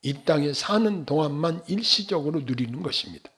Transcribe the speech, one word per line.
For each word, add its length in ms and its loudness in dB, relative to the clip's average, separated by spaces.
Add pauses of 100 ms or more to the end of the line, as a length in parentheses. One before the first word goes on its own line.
이 220 -4
땅에 280 4
사는 520 2
동안만 640 0
일시적으로 720 0
누리는 420 -4
것입니다. 560 -8